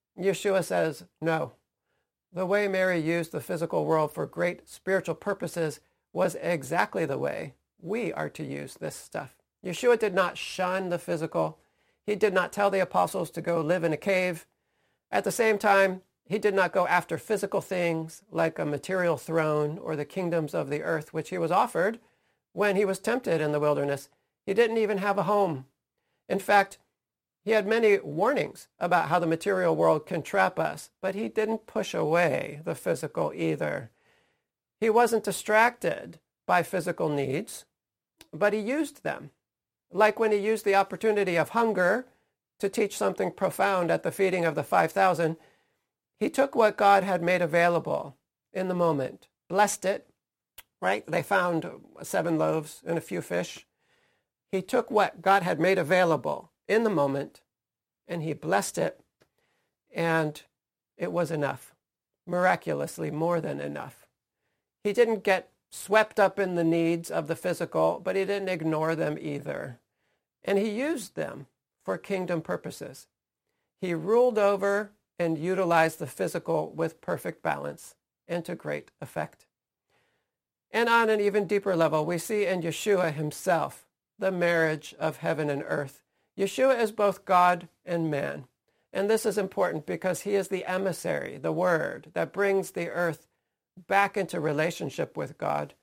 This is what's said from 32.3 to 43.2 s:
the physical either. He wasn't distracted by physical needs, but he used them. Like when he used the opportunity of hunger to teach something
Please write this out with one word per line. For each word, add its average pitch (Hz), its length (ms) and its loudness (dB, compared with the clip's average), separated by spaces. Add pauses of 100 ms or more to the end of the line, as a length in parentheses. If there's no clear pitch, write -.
the 165 100 -4
physical 160 580 -4
either. 156 560 -4 (920)
He 226 80 2
wasn't 226 340 4
distracted 208 960 0 (260)
by 180 160 4
physical 170 460 -2
needs, 143 560 -4 (680)
but 196 180 2
he 214 80 0
used 285 440 -4
them. 147 280 -8 (640)
Like 214 260 4
when 220 140 2
he 208 40 4
used 208 280 0
the 196 100 4
opportunity 196 640 2
of 156 120 2
hunger 214 580 2 (520)
to 202 80 0
teach 202 300 -2
something 190 340 -2